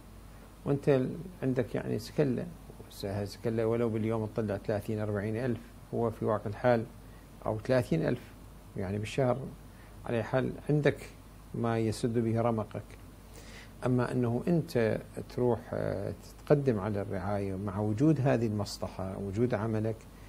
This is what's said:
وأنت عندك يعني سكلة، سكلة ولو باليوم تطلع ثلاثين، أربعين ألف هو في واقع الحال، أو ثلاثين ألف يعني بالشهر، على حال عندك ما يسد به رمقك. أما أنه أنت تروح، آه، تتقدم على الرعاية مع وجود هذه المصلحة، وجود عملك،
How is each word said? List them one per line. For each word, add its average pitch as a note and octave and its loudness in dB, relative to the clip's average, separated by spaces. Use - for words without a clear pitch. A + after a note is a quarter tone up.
وأنت C#3 4
عندك B2+ 0
يعني B2+ -2
سكلة، B2 0
سكلة A2+ -2
ولو A#2 2
باليوم A2 0
تطلع G#2 -2
ثلاثين، G#2+ -2
أربعين G#2+ 0
ألف A#2+ 0
هو A#2 2
في A2 -4
واقع G#2+ 2
الحال، A2+ 4
أو G#2+ 0
ثلاثين C3 2
ألف B2 0
يعني G2+ -2
بالشهر، B2 2
على A#2 2
حال B2+ 0
عندك D3 4
ما A#2 2
يسد A2+ 0
به A2+ 2
رمقك. A2 0
أما B2 4
أنه A#2+ 2
أنت B2 4
تروح، A#2+ 4
آه، G2+ -2
تتقدم C3+ 4
على G2+ 0
الرعاية G2 -2
مع F#2+ -2
وجود A#2 4
هذه B2 4
المصلحة، G2 -4
وجود G#2 2
عملك، A2 0